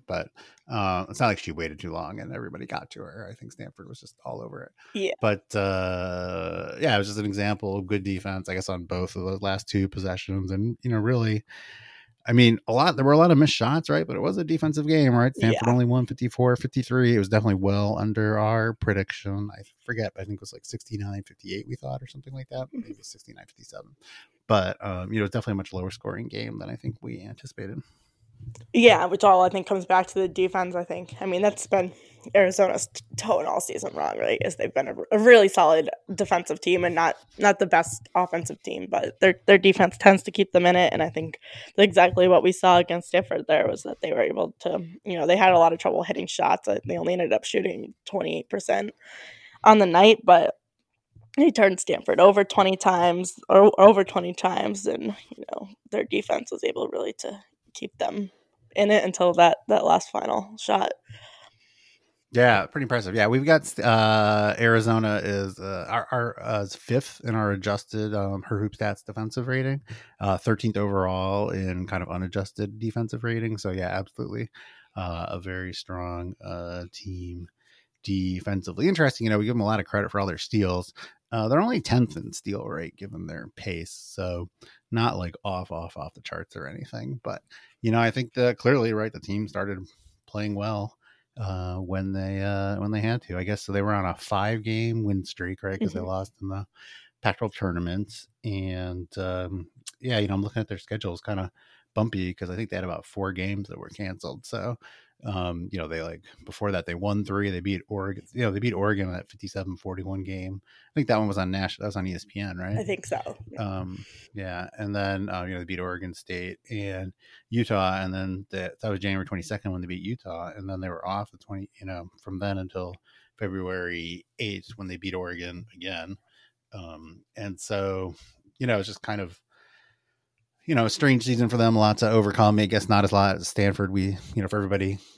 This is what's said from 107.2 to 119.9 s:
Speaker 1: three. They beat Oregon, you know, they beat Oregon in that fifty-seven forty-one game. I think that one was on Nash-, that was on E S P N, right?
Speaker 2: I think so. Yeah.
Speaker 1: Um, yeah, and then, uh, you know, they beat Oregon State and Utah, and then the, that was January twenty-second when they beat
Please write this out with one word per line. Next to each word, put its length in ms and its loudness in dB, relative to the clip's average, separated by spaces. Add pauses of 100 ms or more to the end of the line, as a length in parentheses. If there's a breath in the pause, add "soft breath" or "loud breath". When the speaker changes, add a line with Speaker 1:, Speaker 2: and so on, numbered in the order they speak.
Speaker 1:
three. 240 -2
They 100 -4
beat 280 -4
Oregon, 360 -8 (100)
you 80 -4
know, 100 0
they 80 -4
beat 140 -2
Oregon 340 0
in 60 -8
that 180 -12
fifty-seven 460 -10
forty-one 460 -10
game. 400 -10
I 300 -20
think 140 -2
that 100 4
one 100 2
was 120 -2
on 100 -2
Nash-, 280 -4
that 80 -8
was 100 -6
on 100 -4
E 80 -6
S 100 -10
P 160 -14
N, 180 -8
right? 200 -4
Speaker 2:
I 60 -4
think 220 -8
so. 140 -4 (300)
Yeah. 120 -12
Speaker 1:
Um, 440 -8 (300 soft breath)
yeah, 420 -10
and 180 -6
then, 340 -2
uh, 140 -6
you 100 -8
know, 60 -8
they 60 -10
beat 140 -8
Oregon 340 -8
State 460 -12 (100)
and 440 -10 (360 soft breath)
Utah, 540 0
and 100 -6
then 380 -6
the, 300 -8
that 80 -6
was 100 -4
January 260 -4
twenty-second 460 -8
when 100 -8
they 60 -10
beat 160 -10